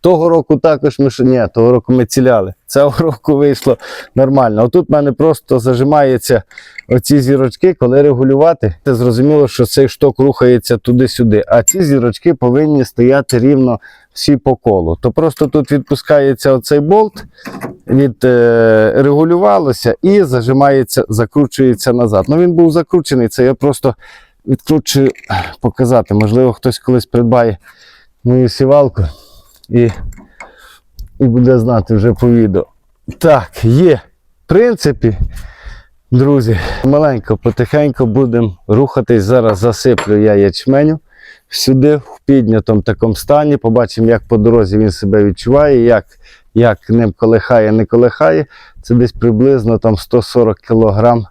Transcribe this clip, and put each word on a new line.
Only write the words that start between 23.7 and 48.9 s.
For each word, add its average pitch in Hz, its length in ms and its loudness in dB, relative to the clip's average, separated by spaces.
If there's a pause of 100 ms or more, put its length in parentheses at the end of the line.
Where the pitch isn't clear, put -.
відкручую, 135 640 -2 (500)
показати. 117 540 -2
Можливо, 113 380 2
хтось - 260 -6
колись 127 280 -2
придбає 120 520 0 (680)
мою 123 240 2
сівалку 135 540 0 (680)
і, 120 220 0 (1300)
і 139 40 0
буде 123 340 2
знати 113 360 -2
вже 110 180 0
по 120 180 0
відео. 110 360 0 (520)
Так, 143 460 0
є. 135 360 2 (440)
В - 40 -20
принципі, 160 720 0 (920)
друзі, 123 480 0 (260)
маленько, 135 520 0
потихеньку 131 720 -2
будемо 117 600 -2
рухатись. 117 580 0
Зараз 113 340 0
засиплю 107 580 0
я 107 180 2
ячменю 135 680 0 (480)
сюди, 135 480 0
в - 300 -12
піднятому 110 560 0
такому 110 320 -2
стані. 147 420 0
Побачимо, 113 520 -2
як 113 200 2
по 117 80 0
дорозі 107 420 2
він 107 120 2
себе 104 340 0
відчуває, 127 600 0
як, 117 200 2 (500)
як 113 360 0
ним 113 220 0
колихає, 113 600 0
не 110 120 0
колихає. 147 640 0 (360)
Це - 120 -2